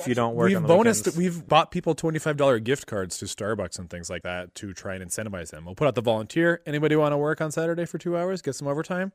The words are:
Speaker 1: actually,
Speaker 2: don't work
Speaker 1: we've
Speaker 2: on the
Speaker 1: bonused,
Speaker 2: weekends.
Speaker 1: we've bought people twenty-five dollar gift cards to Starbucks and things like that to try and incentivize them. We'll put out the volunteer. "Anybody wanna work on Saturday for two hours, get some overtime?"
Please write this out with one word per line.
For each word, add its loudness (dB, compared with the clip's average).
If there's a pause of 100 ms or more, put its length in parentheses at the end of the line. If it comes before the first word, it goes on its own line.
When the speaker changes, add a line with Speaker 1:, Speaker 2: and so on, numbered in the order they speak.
Speaker 1:
actually, 0
Speaker 2:
don't 2
work 4
Speaker 1:
we've 4
Speaker 2:
on 0
the 2
Speaker 1:
bonused, 6
Speaker 2:
weekends. 0
Speaker 1:
we've -2
bought 4
people -2
twenty-five -2
dollar 4
gift -2
cards -4
to -10
Starbucks -6
and -12
things -10
like -8
that -8
to -10
try -10
and -10
incentivize -8
them. -16
We'll -12
put 2
out -2
the 0
volunteer. 2
"Anybody 2
wanna 4
work 0
on -4
Saturday -2
for -8
two -4
hours, -2
get -4
some -6
overtime?" -4